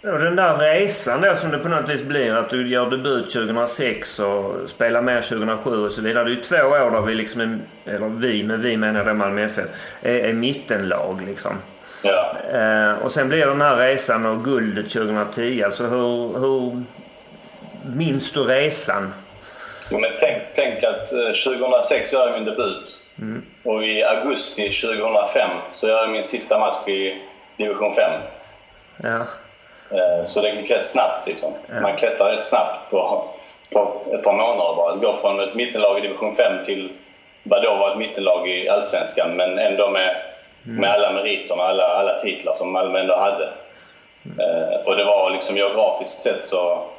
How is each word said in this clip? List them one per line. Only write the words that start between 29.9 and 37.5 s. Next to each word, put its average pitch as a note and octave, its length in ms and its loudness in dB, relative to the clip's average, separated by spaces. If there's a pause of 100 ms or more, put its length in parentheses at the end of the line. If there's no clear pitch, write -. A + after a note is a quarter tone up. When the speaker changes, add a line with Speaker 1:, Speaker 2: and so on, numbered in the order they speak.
Speaker 2:
Eh, F2 260 4
så - 180 0
det G#3 80 2
gick G#3 220 -4
rätt - 140 2
snabbt, - 420 0
liksom. - 260 -6 (140)
Speaker 1:
Ja. A#2 140 -6
Speaker 2:
Man G2+ 160 0
klättrar A2 320 2
rätt - 140 0
snabbt - 480 0
på, F#2 340 0 (460)
på G2+ 300 2 (120)
ett - 100 -4
par G2+ 100 6
månader A2+ 420 2
bara. A#2+ 180 2
Att G2 80 -2
gå G#2+ 120 4
från G2 260 0
ett G2 160 -4
mittenlag G#2 420 2
i G2+ 40 0
division G#2 340 -4
fem - 300 2
till F#2+ 260 -6 (520)
vad G2+ 200 4